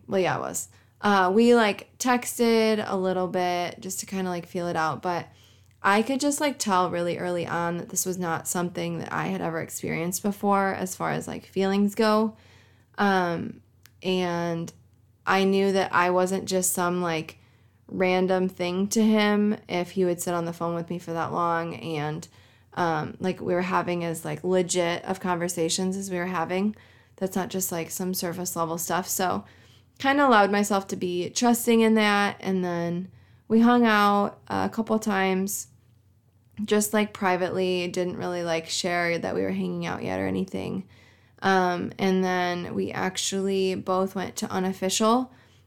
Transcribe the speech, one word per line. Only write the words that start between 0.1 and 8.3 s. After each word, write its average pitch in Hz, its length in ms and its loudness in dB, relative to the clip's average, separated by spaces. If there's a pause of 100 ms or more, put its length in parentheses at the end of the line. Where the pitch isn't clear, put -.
yeah, 151 160 2
it 69 40 -4
was. 69 260 -8 (340)
Uh, 190 320 4
we, 233 220 8
like, 208 420 0
texted 226 920 2
a 196 80 -2
little 185 320 0
bit 175 520 -2
just 190 220 -10
to - 40 -10
kinda, 190 240 -4
like, 175 160 -6
feel 175 220 -6
it 170 80 -2
out, 160 260 -2
but 170 280 -4 (560)
I 202 160 6
could 262 200 -2
just, 285 180 0
like, 294 200 -2
tell 180 300 2
really 175 280 -2
early 175 280 -2
on 170 300 -2
that - 140 -8
this 185 160 -4
was 185 120 -4
not 170 300 -4